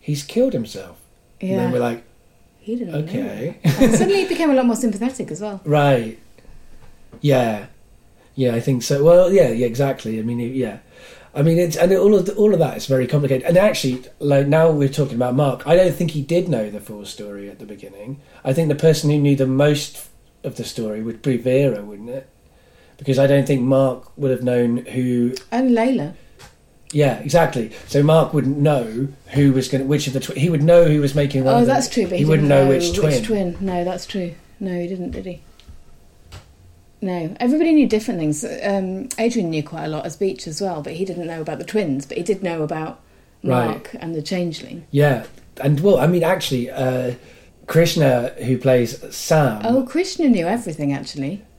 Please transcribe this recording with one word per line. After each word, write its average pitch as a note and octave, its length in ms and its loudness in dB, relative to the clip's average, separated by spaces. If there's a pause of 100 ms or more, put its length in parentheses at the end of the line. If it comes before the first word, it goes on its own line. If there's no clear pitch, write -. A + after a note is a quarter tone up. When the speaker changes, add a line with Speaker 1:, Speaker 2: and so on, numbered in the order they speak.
Speaker 1:
he's D3 220 -6
killed B3+ 320 0
himself." - 420 -8 (460)
And F#3 80 -4
then A#2+ 80 0
Speaker 2:
Yeah. - 140 0
Speaker 1:
we're B2 80 0
like, A#2 240 -4 (560)
Speaker 2:
He A3+ 160 -6
didn't G3 160 -8
know. D3 80 -4
Speaker 1:
"Okay." C3+ 640 -8
Speaker 2:
And E3+ 280 4
suddenly G4 300 2
he - 40 0
became E4 240 0
a C#4 40 4
lot C4 120 4
more A3+ 100 0
sympathetic A3 540 -4
as D#3 120 -10
well. G3+ 200 -10
Speaker 1:
<laughs> - 40 -10
Right. C#3 520 2 (1000)
Yeah. A#2+ 460 0 (680)
Yeah, B2 200 0
I A#2 60 0
think B2 220 0
so. C#3 220 0
Well, F3 280 6
yeah, D3 180 4
yeah, A#2+ 160 -2
exactly. A#2 520 -4
I A2 40 -6
mean, A#2+ 180 -4
it, A#2+ 140 -8
yeah. A2+ 240 -6 (560)
I C#3+ 80 0
mean, E3 160 4
it's, E3 180 0
and F3 160 4
all G3 220 4
of F#3 120 4
the, G3+ 80 -6
all G#3+ 180 4
of E3+ 80 2
that B2 160 0
is - 100 -10
very C3 200 0
complicated. C3+ 400 0
And E3+ 100 4
actually, C#3 460 2 (180)
like, C#3+ 260 2
now D#3+ 240 4
we're C#3+ 180 0
talking C#3 280 -2
about B2 180 -2
Mark, C3+ 320 0
I D#3+ 100 4
don't F3+ 180 4
think E3 180 -2
he D3+ 100 -6
did F3 260 -2
know A2 220 -2
the G#2 100 -12
full G#2 240 -16
story G2+ 440 -14
at G2+ 100 -20
the A#2 80 -18
beginning. G2+ 540 -16 (240)
I C3+ 80 0
think E3 160 2
the C#3+ 60 2
person D3+ 360 2
who D3+ 80 2
knew C#3+ 180 4
the C3 100 0
most C#3+ 600 0 (380)
of C3 120 -8
the A#2+ 80 -10
story A2 380 -8
would A2+ 200 -8
be C3 140 0
Vera, B2+ 460 2
wouldn't G#2 280 -16
it? C3+ 160 -12 (720)
Because C3+ 200 0
I C#3 80 6
don't C#3 200 4
think C#3 160 0
Mark C3+ 540 0
would C#3 140 -2
have B2 120 -2
known A#2+ 360 0
who B2 560 -2 (160)
Speaker 2:
And B3 220 0
Layla. A3+ 420 0 (800)
Speaker 1:
Yeah, C#3 280 2
exactly. C#3+ 520 0 (140)
So C#3+ 160 2
Mark D#3 320 4
wouldn't C#3 240 0
know C3+ 500 0 (200)
who C#3 240 4
was B2+ 160 0
gonna, C3+ 160 -2
which C#3+ 220 -2
of C3 60 -8
the B2+ 80 -4
twi-, - 160 -10
he D3+ 140 2
would D3+ 120 0
know E3+ 220 8
who D3+ 160 4
was C#3 140 0
making C#3 300 0
one C3 100 4
Speaker 2:
Oh, A#3+ 60 6
Speaker 1:
of A#3+ 60 6
the C4 60 2
Speaker 2:
that's C4+ 160 0
true, G#3+ 160 0
but F3 80 -4
he - 60 -2
Speaker 1:
he D3 80 4
wouldn't D3+ 220 4
Speaker 2:
didn't C#3 120 6
Speaker 1:
know C3+ 40 6
Speaker 2:
know C3+ 60 4
Speaker 1:
which C3 200 2
Speaker 2:
which F3 60 -2
Speaker 1:
twin. D3+ 280 2
Speaker 2:
twin. F#3+ 360 -2
No, F3+ 240 -4
that's F#3 220 -6
true. F3 260 -6 (280)
No, F#3 180 -6
he F3 80 -4
didn't, F3+ 260 -8
did F#3+ 140 -12
he? E3+ 140 -12 (1600)
No, F3+ 400 -6
everybody D4+ 320 2
knew D4 160 6
different G#3+ 320 -2
things. D3+ 240 -2 (180)
Um, F#3+ 460 -4 (100)
Adrian A3 320 -2
knew D#3 120 -2
quite D#3 220 -10
a D#3 40 -6
lot D3+ 180 -6
as D#3+ 100 -10
Beach F#3+ 300 -4
as D#3 140 -10
well, F3 220 -6
but C#3 100 -10
he E3+ 120 -4
didn't F3 220 -8
know E3 140 -10
about D#3 180 -8
the - 60 -10
twins, D#3 420 -2
but - 100 -10
he E3+ 60 -4
did F#3 220 -2
know E3 180 -4
about D#3 380 -8 (420)
Speaker 1:
Right. B2 280 0
Speaker 2:
Mark - 280 -10
and E3 160 -10
the D3+ 80 -6
Changeling. F3 680 -6
Speaker 1:
Yeah, C#3 320 2 (360)
and D3 200 0
well, F#3+ 180 4
I C3+ 80 2
mean, E3+ 160 2
actually, C#3+ 480 -2
uh, B2+ 440 -2 (520)
Krishna, C#3 600 2 (160)
who B2 120 2
plays B2 440 2 (140)
Sam. C3+ 500 0
Speaker 2:
Oh, B3 180 2
Krishna D#4+ 460 -2
knew F#3 180 2
everything, D#3+ 460 -4
actually. C#3+ 500 -8 (160)